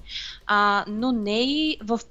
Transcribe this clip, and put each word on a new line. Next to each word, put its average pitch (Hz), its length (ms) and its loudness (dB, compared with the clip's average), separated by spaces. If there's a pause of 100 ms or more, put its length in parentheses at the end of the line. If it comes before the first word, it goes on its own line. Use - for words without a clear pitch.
(460)
а, 208 420 4
но 220 240 0
не 214 300 0
и 294 400 0
в 220 180 0 (100)